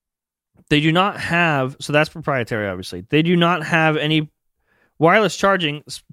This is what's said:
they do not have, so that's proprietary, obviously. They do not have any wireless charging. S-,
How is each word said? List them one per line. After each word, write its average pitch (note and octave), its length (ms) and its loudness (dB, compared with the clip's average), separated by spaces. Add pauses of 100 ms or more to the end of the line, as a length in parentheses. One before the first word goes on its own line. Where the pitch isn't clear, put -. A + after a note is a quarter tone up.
(680)
they D3 120 2
do D#3+ 100 2
not F#3 300 0
have, D3+ 600 0
so - 120 -8
that's D3+ 160 2
proprietary, B2 600 -4
obviously. F#2 400 -10
They D3+ 140 2
do F3 140 2
not E3+ 280 2
have D#3+ 320 0
any D3+ 340 -2 (680)
wireless F3+ 380 4
charging. F3 500 -2
S-, - 160 -16 (100)